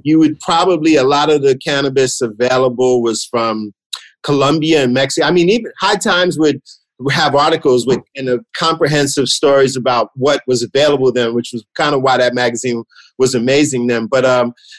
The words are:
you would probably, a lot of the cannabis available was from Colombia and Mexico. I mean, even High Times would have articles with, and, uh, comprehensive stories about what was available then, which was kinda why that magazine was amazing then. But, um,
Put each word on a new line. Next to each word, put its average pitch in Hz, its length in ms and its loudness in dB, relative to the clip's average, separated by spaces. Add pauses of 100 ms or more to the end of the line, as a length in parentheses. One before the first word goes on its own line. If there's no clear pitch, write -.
you 156 160 2
would 151 200 2
probably, 165 560 2
a 131 80 4
lot 143 260 2
of 151 140 2
the 135 140 2
cannabis 139 640 -2
available 123 840 0
was 113 220 -2
from 110 460 -4 (520)
Colombia 151 600 0
and 123 120 0
Mexico. 139 320 -2
I 160 40 0
mean, 175 180 2
even 220 300 -2
High 208 180 0
Times 180 420 0
would 151 200 0 (520)
have 143 240 0
articles 143 500 2
with, 127 140 0 (160)
and, 135 120 -8
uh, 123 120 0 (180)
comprehensive 151 720 0
stories 139 480 2
about 120 380 -2
what 135 320 0
was 123 160 0
available 135 500 2
then, 117 220 -2
which 120 180 -4
was 117 100 -10 (140)
kinda 147 220 0
why 131 180 2
that 123 160 2
magazine 120 500 -4 (360)
was 131 160 0
amazing 131 520 0
then. 117 200 -2
But, 131 180 0
um, 123 280 0 (260)